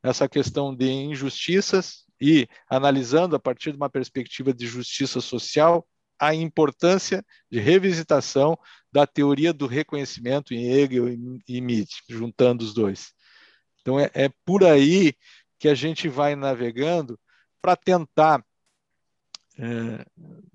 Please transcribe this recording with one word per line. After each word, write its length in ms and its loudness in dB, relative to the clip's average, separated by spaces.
Essa 260 -2
questão 460 -4
de 160 -2
injustiças 1120 -4
e 280 4
analisando 680 2
a 40 -2
partir 300 -6
de 60 -12
uma 140 -6
perspectiva 640 -6
de 140 -6
justiça 540 -6
social 680 0
a 160 0
importância 880 0
de 80 -4
revisitação 1000 2
da 160 4
teoria 460 0
do 140 -6
reconhecimento 880 -6
em 160 -4
Hegel 380 2
e, 400 -10
e 120 -8
Mitt, 480 -4
juntando 560 0
os 80 -10
dois. 400 -4
Então, 160 0
é, 140 0
é 160 0
por 180 4
aí 500 6
que 100 0
a 60 4
gente 340 -6
vai 260 -2
navegando 840 -4
pra 160 2
tentar, 680 2
é, 480 -8